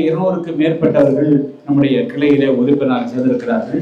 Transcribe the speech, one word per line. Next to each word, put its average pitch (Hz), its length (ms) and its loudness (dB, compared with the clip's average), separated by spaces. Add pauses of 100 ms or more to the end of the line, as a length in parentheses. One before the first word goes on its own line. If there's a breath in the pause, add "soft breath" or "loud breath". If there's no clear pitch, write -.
இருநூறுக்கு 170 500 -2
மேற்பட்டவர்கள் 151 720 0 (360)
நம்முடைய 139 300 2 (140)
கிளையிலே 139 380 2 (120)
உறுப்பினராக 127 520 0
சேர்ந்திருக்கிறார்கள். 123 680 -2